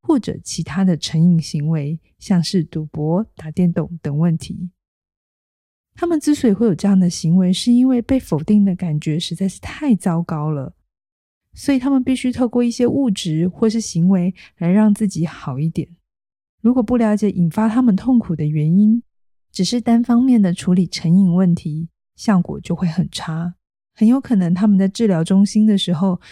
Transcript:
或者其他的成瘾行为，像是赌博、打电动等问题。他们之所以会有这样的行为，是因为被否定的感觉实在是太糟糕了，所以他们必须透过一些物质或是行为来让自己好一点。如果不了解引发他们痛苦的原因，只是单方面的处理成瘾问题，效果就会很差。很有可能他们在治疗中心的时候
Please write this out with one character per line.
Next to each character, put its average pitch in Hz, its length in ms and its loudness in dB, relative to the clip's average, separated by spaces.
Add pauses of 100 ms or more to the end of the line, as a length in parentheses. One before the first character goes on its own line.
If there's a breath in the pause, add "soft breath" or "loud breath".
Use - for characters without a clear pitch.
或 302 160 0
者 - 240 -6
其 - 200 -8
他 180 220 -4
的 185 120 2
成 - 260 -2
瘾 170 180 4
行 147 280 -6
为， 160 300 -4 (200)
像 180 240 0
是 170 200 -2
赌 156 240 -8
博、 160 480 -4
打 156 160 -14
电 175 220 0
动 170 300 -6
等 147 160 -4
问 165 180 0
题。 - 340 -12 (1200)
他 - 120 -4
们 339 120 0
之 294 160 0
所 254 160 2
以 - 20 2
会 214 140 0
有 196 80 2
这 151 120 -4
样 196 120 4
的 180 100 4
行 170 280 0
为， 185 160 2
是 240 200 0
因 247 160 4
为 247 140 0
被 269 160 0
否 156 240 -4
定 208 220 2
的 190 100 0
感 156 260 -4
觉 156 180 -4
实 - 160 -6
在 190 140 -4
是 180 120 -8
太 - 340 -2
糟 170 280 0
糕 151 280 -4
了， 139 240 -6 (800)
所 - 200 -2
以 262 40 0
他 254 100 -2
们 269 160 2
必 262 100 0
须 254 160 -2
透 254 160 -2
过 240 160 0
一 240 80 0
些 240 160 0
物 269 240 0
质 170 380 -2
或 220 220 0
是 226 100 -2
行 180 300 0
为 185 240 0 (240 loud breath)
来 170 100 -2
让 208 240 4
自 208 160 0
己 165 160 -4
好 139 340 -8
一 160 120 -2
点。 170 260 -8 (640)
如 240 140 2
果 254 80 2
不 247 140 0
了 220 200 2
解 202 140 0
引 175 180 0
发 214 200 0
他 226 140 0
们 233 120 4
痛 240 240 2
苦 180 160 -2
的 151 120 -2
原 151 300 0
因， 214 260 4 (500)
只 - 100 -4
是 240 180 0
单 233 220 2
方 240 200 2
面 254 180 4
的 185 120 4
处 180 220 0
理 180 120 2
成 - 280 -2
瘾 185 180 4
问 180 220 2
题， 160 340 -8 (280)
效 196 240 0
果 147 180 -6
就 - 160 -6
会 175 140 -2
很 160 220 -2
差。 165 440 -8 (400)
很 220 140 2
有 262 120 2
可 254 140 -4
能 175 180 2
他 180 140 0
们 208 100 4
在 190 120 2
治 226 180 -2
疗 175 160 2
中 190 240 4
心 214 180 0
的 208 140 2
时 175 140 -2
候 175 280 -2 (120)